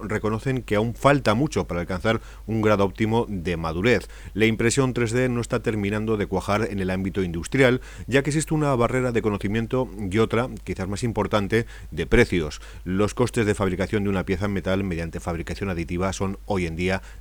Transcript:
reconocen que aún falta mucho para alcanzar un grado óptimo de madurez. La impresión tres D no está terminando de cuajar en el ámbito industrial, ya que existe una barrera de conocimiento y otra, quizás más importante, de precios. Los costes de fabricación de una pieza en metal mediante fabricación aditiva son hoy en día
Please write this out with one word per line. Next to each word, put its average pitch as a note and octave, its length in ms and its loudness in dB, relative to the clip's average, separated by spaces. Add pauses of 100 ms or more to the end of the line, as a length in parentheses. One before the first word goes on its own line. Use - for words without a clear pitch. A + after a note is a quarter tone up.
reconocen G#2+ 540 -2
que G#2 140 0
aún A2+ 180 2
falta B2+ 400 4
mucho A#2 320 0
para F2 140 -4
alcanzar F#2+ 400 0 (260)
un A2 160 0
grado G#2 220 6
óptimo G#2+ 440 0
de F2+ 280 -4
madurez. E2+ 520 0 (260)
La G#2+ 120 4
impresión A#2 480 2
tres A#2+ 160 0
D B2+ 180 2
no A#2+ 120 -2
está A2+ 240 -2
terminando G#2+ 520 0
de G2+ 100 0
cuajar G2+ 440 0
en G2+ 80 -4
el F#2 100 0
ámbito F#2+ 360 0
industrial, A#2+ 560 2 (260)
ya C3 160 2
que C#3+ 80 -2
existe D#3 240 0
una D3 220 2
barrera A#2+ 340 2
de A2+ 120 2
conocimiento A2 680 0 (100)
y G2+ 200 0
otra, A2+ 300 2 (140)
quizás F#2 240 -6
más G2 160 -6
importante, G#2+ 640 0 (240)
de D#2+ 160 -4
precios. F#2 540 2 (240)
Los G2 300 0
costes A#2 320 2
de G#2 100 4
fabricación F#2+ 480 0
de G2+ 60 0
una F#2 160 0
pieza F#2+ 180 0
en G2+ 80 0
metal G2 320 0
mediante E2+ 340 -4
fabricación F2 520 -4
aditiva F2 420 -2
son F#2+ 340 -4
hoy F#2 200 0
en D#2+ 100 -6
día F#2 260 0 (180)